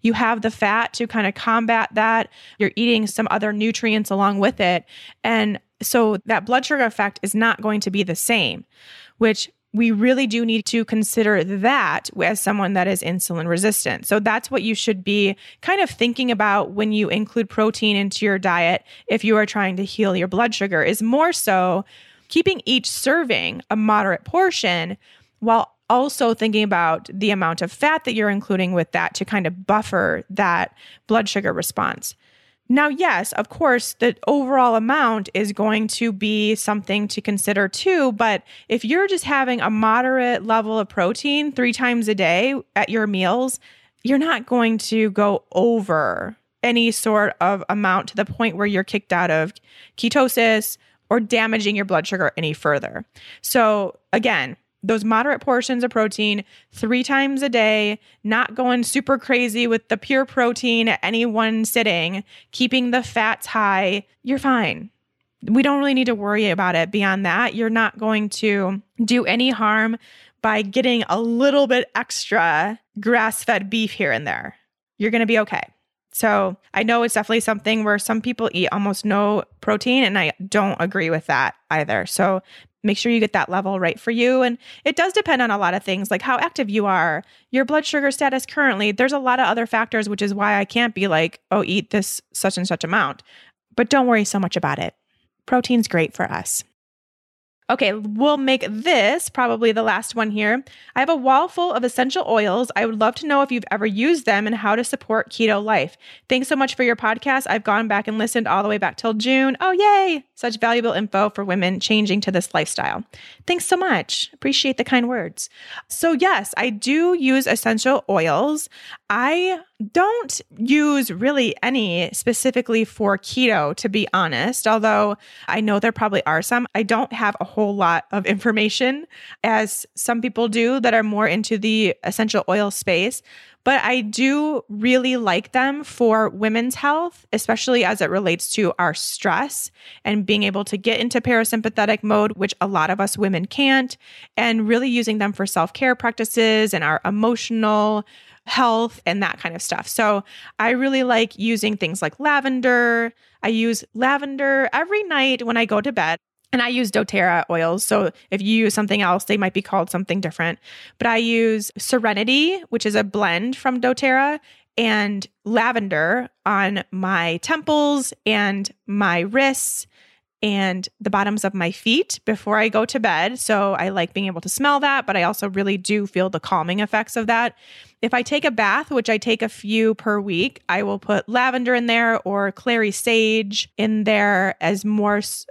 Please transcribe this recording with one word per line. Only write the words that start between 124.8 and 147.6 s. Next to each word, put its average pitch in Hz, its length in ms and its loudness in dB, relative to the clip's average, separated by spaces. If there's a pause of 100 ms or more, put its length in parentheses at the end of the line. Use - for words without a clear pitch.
I - 120 -2
know 208 200 0
there 226 120 0
probably 208 340 -2
are 156 160 2
some. 240 320 -2
I 220 100 0
don't 233 300 0
have 220 260 -2
a 208 60 -4
whole 202 300 -2
lot 170 360 2
of 196 140 -2
information, 220 800 0 (380)
as 220 420 0 (100)
some 240 260 -2
people 233 260 -2
do 233 320 2
that 240 140 2
are 220 100 4
more 214 240 0
into 208 300 0
the 220 460 2
essential 214 460 -2
oil 202 200 2
space. 190 520 -2 (420)
But 262 200 2
I 247 180 0
do 269 640 0
really 254 500 2
like 220 340 0
them 277 320 0
for 220 460 2
women's 220 460 -2
health, 320 580 -2
especially 240 500 0
as 190 180 0
it 160 80 0
relates 180 440 -2
to 214 260 0
our 175 140 2
stress - 800 -4 (320)
and 208 220 -2
being 208 180 0
able 202 220 -2
to 214 120 -6
get 226 220 -2
into 240 220 -2
parasympathetic 220 800 0
mode, 214 320 2
which 196 260 -4
a 180 60 0
lot 165 220 0
of 196 100 -2
us 196 180 -2
women 190 280 0
can't, 269 500 0 (400)
and 226 320 0
really 247 220 2
using 226 300 0
them 202 140 0
for 196 120 -4
self-care 220 500 0
practices 220 800 0
and 160 100 -2
our 151 220 0
emotional 214 1000 0 (400)